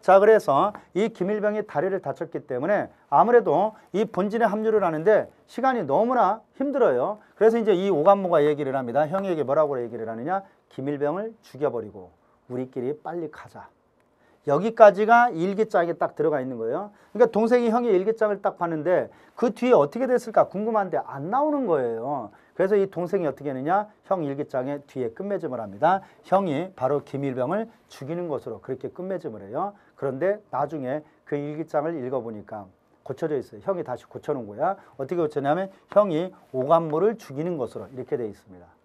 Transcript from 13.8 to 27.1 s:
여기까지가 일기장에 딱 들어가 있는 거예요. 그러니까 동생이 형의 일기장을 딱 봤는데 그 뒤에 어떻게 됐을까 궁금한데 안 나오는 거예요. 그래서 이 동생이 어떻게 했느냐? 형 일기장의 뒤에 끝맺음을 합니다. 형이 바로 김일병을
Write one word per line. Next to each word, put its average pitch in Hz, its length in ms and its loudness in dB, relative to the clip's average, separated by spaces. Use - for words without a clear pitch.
여기까지가 220 840 6
일기장에 190 640 -2
딱 160 220 -6
들어가 151 240 0
있는 127 180 -8
거예요. 147 320 -6
그러니까 220 180 4
동생이 233 400 2
형의 240 220 0
일기장을 202 500 0
딱 185 160 -4
봤는데 160 520 0
그 240 180 0
뒤에 247 180 2
어떻게 220 360 4
됐을까 226 400 2
궁금한데 220 580 -2
안 139 240 -10
나오는 277 360 0
거예요. 123 640 -2
그래서 190 200 2
이 196 160 2
동생이 175 360 -2
어떻게 139 240 -6
했느냐? 170 380 -2
형 180 200 -2
일기장의 139 640 -6
뒤에 123 220 -4
끝맺음을 156 500 -6
합니다. 117 400 0
형이 185 500 0
바로 135 300 -2
김일병을 139 680 -4